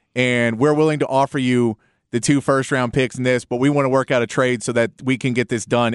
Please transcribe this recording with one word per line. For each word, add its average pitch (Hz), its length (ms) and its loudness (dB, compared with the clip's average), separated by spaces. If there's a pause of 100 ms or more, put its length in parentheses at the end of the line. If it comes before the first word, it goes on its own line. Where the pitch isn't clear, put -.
(140)
and 120 460 0
we're 151 140 4
willing 156 260 2
to 143 80 -2
offer 135 320 0
you 123 380 2 (340)
the 120 80 -2
two 139 220 2
first-round 131 500 0
picks 131 260 -2
in 127 60 -6
this, 127 220 0
but 123 160 -4
we 139 80 4
wanna 143 180 0
work 131 240 0
out 127 100 2
a 113 60 -2
trade 123 340 -2
so 120 120 -6
that 117 180 0 (100)
we 131 160 -2
can 127 140 -2
get 120 160 -2
this 117 180 -4
done, 120 300 0